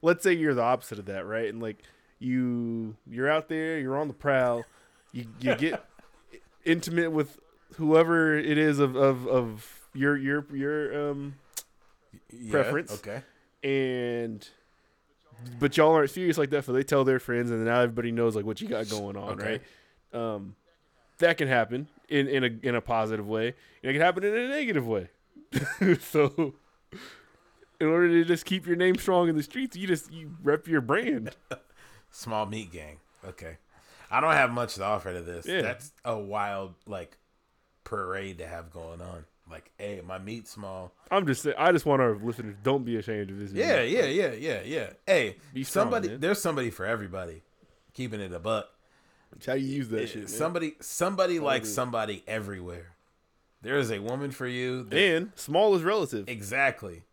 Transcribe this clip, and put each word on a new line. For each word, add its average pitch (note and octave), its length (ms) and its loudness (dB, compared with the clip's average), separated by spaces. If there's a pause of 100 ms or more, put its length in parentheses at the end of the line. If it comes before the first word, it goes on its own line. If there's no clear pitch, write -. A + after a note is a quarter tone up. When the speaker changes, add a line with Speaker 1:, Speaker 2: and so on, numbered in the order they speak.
Speaker 1:
let's E3+ 200 4
say F#3+ 100 4
you're D#3 220 2
the A#2+ 80 2
opposite A#2 380 0
of F#2+ 60 -12
that, G2 200 -8
right? A2 220 -2
And, A2 120 -8
like, A2 220 -8 (380)
you, A#2+ 760 -2 (140)
you're B2 180 -2
out D#3 200 0
there, D#3+ 320 -2
you're C3+ 180 -2
on D3+ 100 -2
the C3+ 60 -8
prowl, B2+ 500 2 (480)
you, A#2+ 140 -10 (140)
you - 160 2
get E3 280 -2 (400)
Speaker 2:
<laughs> - 400 -20
Speaker 1:
intimate E3+ 480 2
with D3+ 260 -2 (360)
whoever D#3+ 640 6
it D3+ 180 2
is D3+ 220 4
of, C3 180 4
of, C3+ 300 4
of A#2 560 -2 (120)
your, C#3+ 220 2
your, C#3+ 380 -2
your, D3 560 -4
um, C#3 240 -8 (960)
Speaker 2:
Yeah, A#2 200 -12
Speaker 1:
preference. C3 400 0
Speaker 2:
okay. G#2 300 -10 (420)
Speaker 1:
And, B2 840 -2 (1080)
but C#3+ 180 2
y'all D#3 160 8
aren't D3 180 6
serious F3 280 0
like C#3 120 2
that, C#3 140 0
so C3 80 -4
they C3 120 2
tell C#3 200 4
their C3 140 4
friends, A#2+ 320 -2
and A2+ 100 0
then A2 60 0
now A#2+ 140 4
everybody A#2 320 0
knows, A2+ 240 2
like, G#2 100 -2
what G#2+ 140 -6
you A3 80 -8
got A2 200 -4
going G2+ 280 -6
on, G2+ 240 -8
Speaker 2:
Okay. A2 200 -4 (540)
Speaker 1:
right? A#2+ 60 -4
Um, G#2 340 -6 (640)
that E3 180 6
can D3 120 0
happen B2 400 2 (200)
in, C#3 200 4
in C3+ 160 2
a, B2 60 2 (180)
in A#2+ 80 0
a A#2 40 0
positive A2 460 -2
way, A2 220 0 (340)
and C3 80 -4
it - 20 2
can C#3+ 100 2
happen F3+ 220 4
in G#3 100 0
a A#3+ 140 0
negative A#3 380 -2
way. A2+ 280 -2
<laughs> - 40 -20 (840)
So, D3 540 0 (1200)
in D#3+ 80 2
order E3+ 220 6
to E3+ 160 6
just E3 220 0
keep F#3 200 -2
your E3+ 100 2
name F3+ 200 4
strong F3 320 4
in D#3+ 80 2
the D3+ 60 0
streets, B3 340 -6
you F#3 100 -8
just, F3 240 -2
you D#3+ 320 -14
rep D3+ 240 2
your D#3+ 140 4
brand. D#3 560 -2 (140)
<laughs> - 600 -18
Speaker 2:
Small G#2+ 360 -4
meat G2+ 260 -10
gang. D#2 280 -16 (260)
Okay. E2 320 -14 (520)
I A2+ 120 2
don't D#3+ 100 4
have C3+ 180 4
much A#2+ 260 -4
to F#2+ 80 -6
offer G2 280 -2
to F2+ 80 -6
this. E2+ 260 -10
Speaker 1:
Yeah. F#3 140 -4
Speaker 2:
That's B2 320 -6 (140)
a A2+ 120 -2
wild, G2+ 560 -6 (120)
like, F#2+ 320 -12 (640)
parade G2 540 -6
to E2+ 80 -12
have E2+ 240 -12
going E2 320 -14
on. F2 240 -14 (240)
Like, D#2+ 260 -20
"Hey, G2+ 300 -10
my F#2+ 120 -8
meat's G#2+ 320 -12
small." F#2+ 420 -12 (180)
Speaker 1:
I'm F#3 160 2
just C3+ 160 0
saying, D3 160 -2
I E3 140 6
just D#3+ 120 4
want C#3 160 4
our A#2 160 4
listeners, A2 460 -8
don't C3 240 2
be A#2 100 -2
ashamed G#2 340 -4
of G2 80 -10
this. G2+ 140 -10
Speaker 2:
Yeah, G3+ 300 4
yeah, D3 240 2
yeah, D3+ 260 0
yeah, A#2 320 -4
yeah. A#2+ 260 -4 (160)
Hey, C3+ 300 4 (160)
Speaker 1:
Be C3 120 -6
strong, G3 200 2
Speaker 2:
somebody, A3+ 240 0
Speaker 1:
man. B2 120 -8
Speaker 2:
there's G3 200 0
somebody C3+ 300 -2
for F#2+ 160 -8
everybody. F#2 560 -6 (500)
Keeping A2 280 -8
it F#2+ 120 -8
a F2 60 -8
buck. G#2 320 -4 (680)
Speaker 1:
It's - 80 -20
how B2+ 100 -2
you C3+ 120 -2
use C3+ 240 -4
that A2 140 -2
Speaker 2:
Eh, - 20 -6
Speaker 1:
shit, A2 140 -10
man. G2 80 -12
Speaker 2:
somebody, D#3+ 520 -4
somebody F3+ 560 0
Speaker 1:
How D#3 80 -2
Speaker 2:
likes C3 220 0
Speaker 1:
it G#2+ 40 -6
is. G#2 40 -6
Speaker 2:
somebody A2 520 -2
everywhere. F2+ 600 -8 (760)
There C3+ 160 0
is A#2+ 140 0
a G2+ 80 -4
woman C3 320 -4
for C3 160 -6
you. B2+ 360 -4
That A2+ 140 -2
Speaker 1:
And F3+ 380 2
small G3 400 4
is E3 80 0
relative. D#3 440 -2
Speaker 2:
Exactly. A2 760 -4 (100)